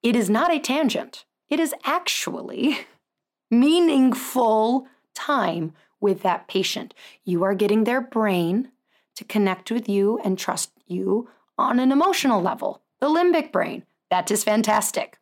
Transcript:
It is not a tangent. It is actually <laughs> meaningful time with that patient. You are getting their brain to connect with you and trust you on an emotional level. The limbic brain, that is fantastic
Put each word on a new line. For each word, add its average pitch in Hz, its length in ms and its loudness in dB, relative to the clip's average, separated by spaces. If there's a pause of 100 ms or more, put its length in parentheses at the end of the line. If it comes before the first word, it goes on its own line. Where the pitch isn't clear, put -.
It 233 140 2
is 208 160 2
not 294 200 2
a 311 80 2
tangent. - 640 -4 (240)
It 302 100 0
is 320 240 -2
actually - 960 -4 (360)
<laughs> - 360 -12
meaningful 262 1400 2 (260)
time 170 600 -2 (260)
with 196 220 0
that 175 260 -2
patient. 175 460 -4 (320)
You 175 180 0
are 196 120 0
getting 208 280 2
their 240 160 0
brain 214 720 -2 (440)
to - 100 -16
connect 190 460 -2
with 226 180 -4
you 202 340 2
and 185 140 -2
trust - 340 -6 (160)
you 190 400 -2 (300)
on 240 220 0
an 262 120 2
emotional 277 500 2
level. - 400 -6 (200)
The 269 60 0
limbic 330 440 2
brain, - 320 -4 (260)
that 180 220 -2
is 208 120 -2
fantastic 214 800 0